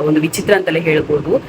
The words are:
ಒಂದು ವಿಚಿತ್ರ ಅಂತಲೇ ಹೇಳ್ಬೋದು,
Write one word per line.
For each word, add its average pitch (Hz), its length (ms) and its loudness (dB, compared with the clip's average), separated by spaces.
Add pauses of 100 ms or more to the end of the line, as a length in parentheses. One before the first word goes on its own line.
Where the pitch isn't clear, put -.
ಒಂದು 156 140 2
ವಿಚಿತ್ರ 165 340 0
ಅಂತಲೇ 175 260 0
ಹೇಳ್ಬೋದು, 156 680 0